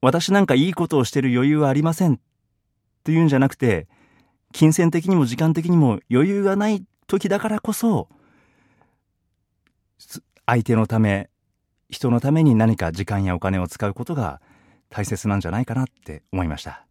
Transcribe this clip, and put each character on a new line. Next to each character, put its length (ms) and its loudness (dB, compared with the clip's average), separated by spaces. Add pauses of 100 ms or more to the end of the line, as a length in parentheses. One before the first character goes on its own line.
「私 320 2
な 80 4
ん 60 2
か 80 2
い 140 2
い 60 -4
こ 120 -4
と 120 0
を 60 2
し 60 -8
て 100 -2
る 140 0
余 160 2
裕 80 2
は 100 2
あ 40 2
り 100 0
ま 120 0
せ 140 0
ん」 80 4
っ 20 -12 (840)
て 80 -4
い 100 2
う 40 4
ん 40 4
じ 60 2
ゃ 60 2
な 80 2
く 80 -6
て、 320 -2 (640)
金 200 4
銭 200 2
的 160 -4
に 80 4
も 100 4
時 100 -4
間 160 0
的 160 -4
に 80 4
も 220 4 (100)
余 200 2
裕 160 -2
が 100 2
な 160 0
い 140 -4 (240)
時 200 -2
だ 120 0
か 80 -4
ら 100 -4
こ 140 -6
そ、 360 -2 (1900)
す-、 240 -20 (240)
相 160 2
手 140 0
の 100 2
た 140 -2
め、 280 0 (640)
人 200 -4
の 100 2
た 120 0
め 100 2
に 140 6
何 200 2
か 140 -4
時 160 -6
間 180 -2
や 120 -2
お 40 -6
金 200 -2
を 80 -4
使 180 -8
う 80 -4
こ 100 -10
と 120 -8
が 240 -6 (500)
大 140 -8
切 240 -6
な 80 0
ん 40 -2
じ 60 -6
ゃ 60 -6
な 80 -4
い 60 -4
か 80 -8
な 100 -2
っ 20 -10
て 460 -18
思 100 -4
い 60 -4
ま 80 -6
し 80 -16
た。 260 -18